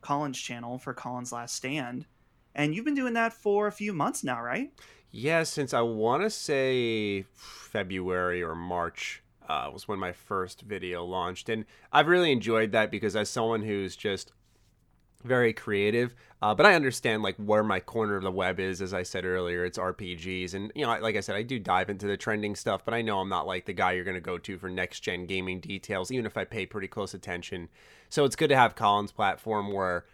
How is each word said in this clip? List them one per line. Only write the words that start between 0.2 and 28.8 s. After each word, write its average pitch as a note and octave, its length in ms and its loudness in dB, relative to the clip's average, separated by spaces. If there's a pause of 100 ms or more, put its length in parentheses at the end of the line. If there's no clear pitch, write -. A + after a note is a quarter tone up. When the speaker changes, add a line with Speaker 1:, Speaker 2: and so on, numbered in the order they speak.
Speaker 1:
channel A#2+ 400 -8
for C3+ 140 -8
Colin's B2 380 -8
Last A#2+ 240 -8
Stand. C3 500 -6 (480)
And D3 200 2
you've A3 120 -6
been D4 100 0
doing B3+ 200 0
that A3+ 180 2
for G#3 340 2
a G3+ 40 0
few G#3 220 -4
months D3+ 300 -2
now, B2 180 -2
right? D#3+ 300 -4 (400)
Speaker 2:
Yeah, D#3 320 2
since C#3+ 300 -2
I B2 80 4
wanna A#2 480 4
say A#2 1040 0
February F2+ 1080 -2
or E2 140 -4
March, F2 680 -4 (260)
uh, C#2+ 240 -2
was - 140 -14
when G2+ 120 -4
my F2+ 140 -4
first F#2 480 -6
video F2+ 420 -6
launched. F2+ 460 -4
And A2 160 -2 (260)
I've D3+ 160 6
really F3 240 6
enjoyed A2 400 2
that G#2+ 200 4
because G#2 240 -2
as G#2 140 2
someone A2+ 340 0
who's G2+ 320 -2
just - 360 -4 (920)
very A#2+ 300 4
creative, A2 600 2 (280)
uh, G#2+ 120 4
but D#3 140 8
I G3 80 10
understand, A#2+ 480 2
like, G2 140 0
where G#2+ 260 4
my G2 160 2
corner G#2+ 360 -2
of F#2+ 60 -2
the F#2+ 100 -2
web F#2 280 0
is. F#2+ 200 -2
As F#2+ 140 -4
I F#2 80 -2
said F2+ 240 -6
earlier, F2+ 400 0
it's F2+ 140 -6
R F#2 120 0
P F2+ 240 -8
Gs. F#2 380 -6
And, G2 220 -6
you D3 100 -2
know, A#2 60 2
I, A2 80 0
like G#2+ 160 0
I G2+ 40 2
said, G2 160 -4
I G#2 60 -2
do B2 160 -4
dive F#2 320 0
into G2+ 160 -6
the G2+ 100 0
trending G#2 400 -2
stuff, G2+ 300 -2
but A2+ 80 -2
I A#2 80 0
know G#2+ 180 0
I'm F#2+ 100 -2
not, F2 180 0
like, F#2 180 -4
the G2+ 80 -6
guy F#2 200 2
you're F#2 100 -2
gonna F#2 180 -4
go F2+ 160 -6
to F#2 220 -10
for F#2 100 -8
next-gen F2+ 560 -4
gaming F#2 340 -4
details, F#2 520 -6
even B2 160 -2
if G#2 100 -6
I G2+ 60 -2
pay G2 240 -6
pretty F#2+ 200 -8
close G2+ 280 -6
attention. F2 540 -8 (400)
So D3+ 140 2
it's C3 120 2
good D#3 140 2
to C#3 60 6
have A#2+ 200 8
Colin's G2+ 360 4